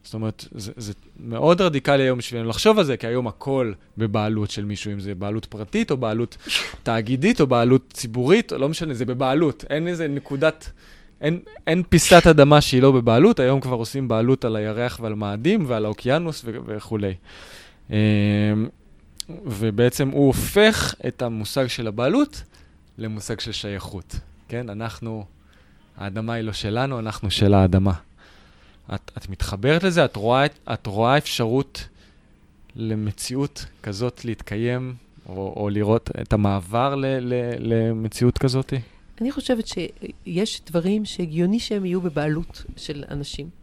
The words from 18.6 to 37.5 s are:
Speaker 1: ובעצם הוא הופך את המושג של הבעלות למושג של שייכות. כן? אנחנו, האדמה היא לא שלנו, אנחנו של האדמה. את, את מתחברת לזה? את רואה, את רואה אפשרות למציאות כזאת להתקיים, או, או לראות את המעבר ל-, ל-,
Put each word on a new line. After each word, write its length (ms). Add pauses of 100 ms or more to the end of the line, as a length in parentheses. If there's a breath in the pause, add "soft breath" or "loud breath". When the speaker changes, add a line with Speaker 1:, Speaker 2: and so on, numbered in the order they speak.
Speaker 1:
ובעצם 640
הוא 180
הופך 680 (120)
את 160
המושג 440
של 200
הבעלות 560 (560 soft breath)
למושג 420
של 120
שייכות. 600 (340)
כן? 200
אנחנו, 560 (720 soft breath)
האדמה 360
היא 120
לא 80
שלנו, 460
אנחנו 320
של 240
האדמה. 380 (1000 soft breath)
את, 240
את 100
מתחברת 560
לזה? 200
את 120
רואה, 300 (260)
את 140
רואה 320
אפשרות 680 (880 soft breath)
למציאות 880 (160)
כזאת 420
להתקיים, 720 (340)
או, 280
או 120
לראות 420 (120)
את 100
המעבר 640
ל-, 120
ל-, 640